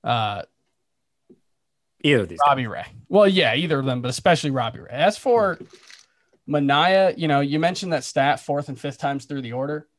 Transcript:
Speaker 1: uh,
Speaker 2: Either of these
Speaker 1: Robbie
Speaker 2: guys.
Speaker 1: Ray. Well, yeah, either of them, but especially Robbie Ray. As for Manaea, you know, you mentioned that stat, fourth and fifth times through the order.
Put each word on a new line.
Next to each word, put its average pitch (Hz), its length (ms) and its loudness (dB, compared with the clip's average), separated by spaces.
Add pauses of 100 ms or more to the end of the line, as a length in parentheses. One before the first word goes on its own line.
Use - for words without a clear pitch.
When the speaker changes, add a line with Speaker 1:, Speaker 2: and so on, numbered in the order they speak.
Speaker 1:
uh, 107 400 -4 (1600)
Speaker 2:
Either 139 200 4
of 87 60 -4
these 87 160 -10
Speaker 1:
Robbie 135 200 2
Speaker 2:
guys. 107 80 -8
Speaker 1:
Ray. - 140 -10 (220)
Well, 202 200 6
yeah, 160 260 2
either 156 240 -2
of 135 80 -2
them, 123 160 -2
but 123 60 -4
especially 151 420 2
Robbie 117 300 -4
Ray. - 100 -20
As 160 260 2
for 214 400 0 (920)
Manaea, 156 680 2
you 165 120 -2
know, 143 120 2
you 143 200 -2
mentioned 175 320 -2
that 139 100 -2
stat, 139 380 0
fourth 143 280 -6
and 131 100 -12
fifth - 200 -10
times 139 280 -6
through 139 160 -10
the 117 100 -10
order. 147 340 -8 (120)